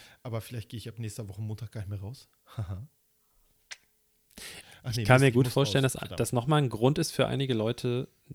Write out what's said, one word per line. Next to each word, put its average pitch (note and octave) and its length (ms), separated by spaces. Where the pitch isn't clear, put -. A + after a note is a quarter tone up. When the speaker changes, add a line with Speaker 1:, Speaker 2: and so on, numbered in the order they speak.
Speaker 1:
Aber A2+ 180
vielleicht A#2 280
gehe A#2+ 80
ich A2 100
ab G#2+ 120
nächster A2 280
Woche G2 140
Montag G#2+ 320
gar A2 80
nicht F#2 80
mehr G2+ 100
raus. G2+ 300
Haha. G2+ 320
Ach B2+ 80
Speaker 2:
Ich G#2+ 60
Speaker 1:
nee, A#2 60
Speaker 2:
kann A#2+ 120
Speaker 1:
Mist, C3 60
Speaker 2:
mir C#3 60
Speaker 1:
ich A#2+ 80
Speaker 2:
gut B2+ 100
Speaker 1:
muss B2 80
Speaker 2:
vorstellen, C#3 320
Speaker 1:
raus. B2+ 80
Speaker 2:
dass - 60
Speaker 1:
Verdammt. - 200
Speaker 2:
das - 140
nochmal C3+ 280
ein C3 80
Grund A#2 280
ist E3 140
für B2+ 160
einige C3 260
Leute, A#2+ 540